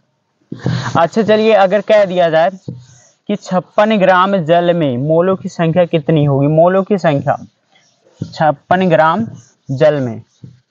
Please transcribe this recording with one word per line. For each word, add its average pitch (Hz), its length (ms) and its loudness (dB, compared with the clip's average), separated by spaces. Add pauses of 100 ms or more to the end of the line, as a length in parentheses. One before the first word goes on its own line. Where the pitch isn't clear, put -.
(960)
अच्छा 170 260 0
चलिए, 214 320 2
अगर 196 280 2
कह 214 240 2
दिया 175 240 0
जाए 160 200 2 (800)
कि 208 80 -2
छप्पन 208 600 -2
ग्राम 190 400 2
जल 170 360 0
में 143 240 -2
मोलों 165 380 0
की 185 120 -10
संख्या 170 380 0
कितनी 160 380 0
होगी, 139 240 0
मोलों 175 360 2
की 196 140 -2
संख्या 143 380 -2 (840)
छप्पन 175 680 -2
ग्राम 165 380 2 (420)
जल 143 320 0
में 110 200 -8 (500)